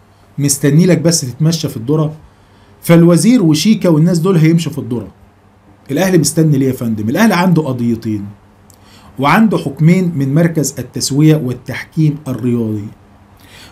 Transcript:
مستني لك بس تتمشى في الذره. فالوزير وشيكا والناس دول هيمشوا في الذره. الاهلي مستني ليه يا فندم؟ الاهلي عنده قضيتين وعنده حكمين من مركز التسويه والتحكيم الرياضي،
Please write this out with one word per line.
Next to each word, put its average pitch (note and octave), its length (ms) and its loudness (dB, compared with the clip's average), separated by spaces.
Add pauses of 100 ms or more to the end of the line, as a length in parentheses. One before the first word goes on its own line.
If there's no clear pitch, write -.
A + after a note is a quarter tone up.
(380)
مستني C#3+ 480 2
لك F3 120 2
بس E3 240 0
تتمشى D3+ 480 -4
في - 80 -12
الذره. D3+ 360 -2 (680)
فالوزير E3+ 640 4
وشيكا F3 460 2
والناس E3 300 2
دول F#3 180 0
هيمشوا D#3+ 340 2
في - 60 -12
الذره. A2+ 300 -8 (840)
الاهلي F#3 260 0
مستني D3+ 400 2
ليه C3+ 100 0
يا B2+ 60 -2
فندم؟ A2 360 -4
الاهلي F#3+ 240 2
عنده F3 280 2
قضيتين A#2 640 -4 (920)
وعنده F3 380 2
حكمين E3+ 580 0
من C#3 180 -2
مركز D#3+ 460 0
التسويه C#3 560 0
والتحكيم C3+ 840 -4 (100)
الرياضي، A2+ 600 -4 (840)